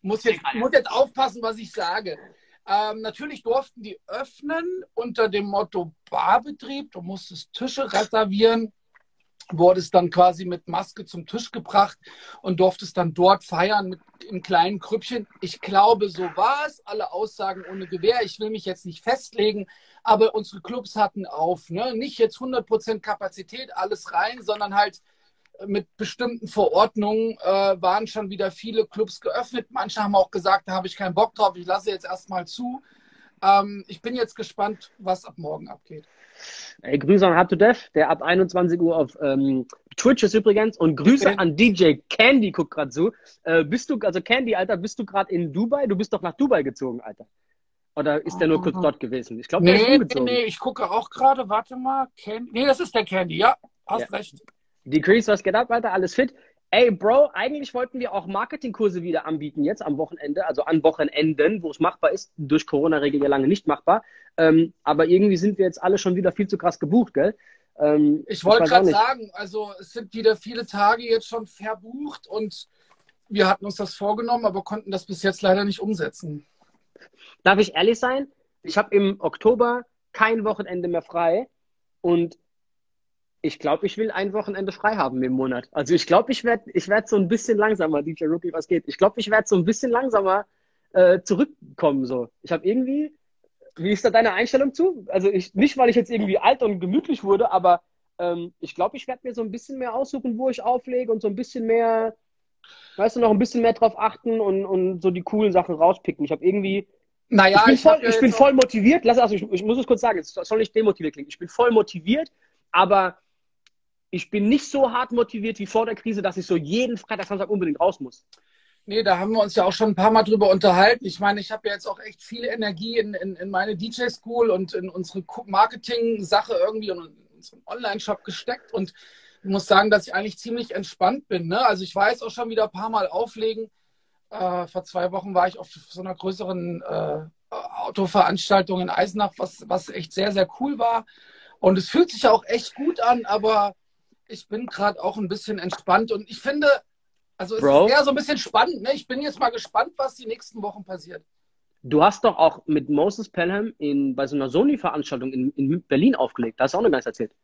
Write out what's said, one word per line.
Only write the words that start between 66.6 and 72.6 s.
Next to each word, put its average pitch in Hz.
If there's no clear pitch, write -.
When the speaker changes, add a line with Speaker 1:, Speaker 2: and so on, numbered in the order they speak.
Speaker 2:
gebucht, 202
gell? 165
Ähm, 151
Speaker 1:
Ich 185
Speaker 2:
ich -
Speaker 1:
wollte 220
Speaker 2:
weiß 214
auch 254
Speaker 1:
grad 190
Speaker 2:
nicht. 151
Speaker 1:
sagen, 233
also 208
es 190
sind 220
wieder 220
viele 226
Tage 208
jetzt 226
schon 226
verbucht 220
und 214